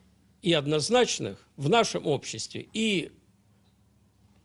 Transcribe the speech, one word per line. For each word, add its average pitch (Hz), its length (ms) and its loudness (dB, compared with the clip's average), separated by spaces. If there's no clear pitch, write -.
и 170 100 2
однозначных 147 1000 0
в 139 120 -4
нашем 220 380 2
обществе - 680 -4
и 214 380 0